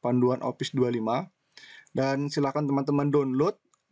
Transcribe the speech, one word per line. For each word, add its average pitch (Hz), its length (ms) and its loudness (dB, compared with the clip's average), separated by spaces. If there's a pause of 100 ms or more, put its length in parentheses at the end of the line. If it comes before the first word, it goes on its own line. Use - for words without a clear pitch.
Panduan 123 400 2
Office - 320 -6
dua 127 160 2
lima. 120 400 -2 (640)
Dan 135 400 -2
silakan 143 320 -2
teman-teman 143 480 0
download 143 400 2 (400)